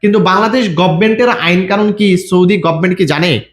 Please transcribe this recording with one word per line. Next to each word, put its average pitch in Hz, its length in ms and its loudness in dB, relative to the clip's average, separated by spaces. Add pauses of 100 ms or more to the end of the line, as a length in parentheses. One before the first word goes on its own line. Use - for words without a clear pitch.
কিন্তু 208 180 2
বাংলাদেশ 202 560 0
গভর্নমেন্টের 214 540 0
আইন 180 380 0
কানুন 208 260 0
কি 202 240 2
সৌদি 185 400 2
গভর্নমেন্ট 170 400 -2
কি 185 80 0
জানে? 151 340 -2 (140)